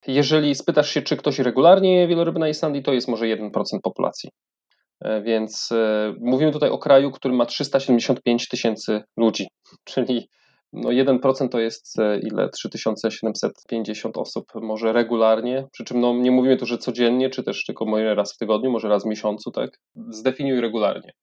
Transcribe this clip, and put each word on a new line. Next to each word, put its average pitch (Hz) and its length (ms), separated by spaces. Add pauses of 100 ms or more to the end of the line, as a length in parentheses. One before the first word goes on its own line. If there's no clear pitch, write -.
Jeżeli 143 480
spytasz 147 340
się, 147 120
czy 143 160
ktoś 139 220
regularnie 165 560
je 180 120
wieloryby 170 320
na 156 100
Islandii, 151 340
to 139 100
jest 123 140
może 113 200
jeden 107 240
procent 101 300
populacji. - 480 (720)
E, 107 200
więc, 110 500
e, 107 480
mówimy 131 320
tutaj 147 180
o - 80
kraju, 135 340
który 131 220
ma 120 120
trzysta - 340
siedemdziesiąt 123 420
pięć 120 260
tysięcy 107 560 (140)
ludzi, 110 300 (360)
czyli, 131 460 (440)
no, 117 180
jeden 131 280
procent 131 320
to 120 80
jest, - 400
e, 104 200
ile? 104 300
Trzy - 200
tysiące 110 420
siedemset 107 420 (140)
pięćdziesiąt 110 500
osób - 380
może 110 380
regularnie, 117 760
przy 117 140
czym, 120 160
no, 120 120
nie 123 180
mówimy 127 260
tu, 123 80
że 123 120
codziennie, 123 520
czy 127 140
też - 220
tylko - 200
może 110 300
raz 101 180
w - 40
tygodniu, 110 340
może 110 180
raz 104 140
w 117 40
miesiącu, 107 440
tak? - 280 (160)
Zdefiniuj 120 680
regularnie. 107 600